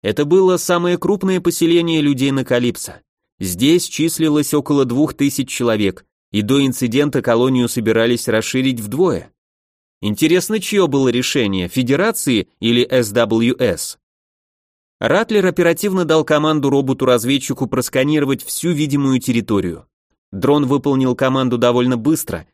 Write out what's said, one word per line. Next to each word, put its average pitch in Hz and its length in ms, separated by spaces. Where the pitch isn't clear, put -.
Это 107 220
было 185 320
самое 175 420
крупное 190 420
поселение 170 600
людей 139 300
на 135 140
Калипсо. - 580
Здесь 113 460
числилось 151 680
около 143 300
двух 135 300
тысяч 139 340
человек, 107 580
и 104 100
до 131 240
инцидента 131 560
колонию 123 480
собирались 113 600
расширить 123 520
вдвое. 117 520
Интересно, 160 580
чьё 190 300
было 135 200
решение, 110 600
Федерации 135 800
или 117 320
S 117 220
W 117 480
S? 101 380
Ратлер 196 480
оперативно 180 580
дал 160 200
команду 151 460
роботу-разведчику 131 960
просканировать 139 760
всю - 280
видимую 143 500
территорию. 101 680
Дрон 143 340
выполнил 135 480
команду 131 440
довольно 123 380
быстро. 113 580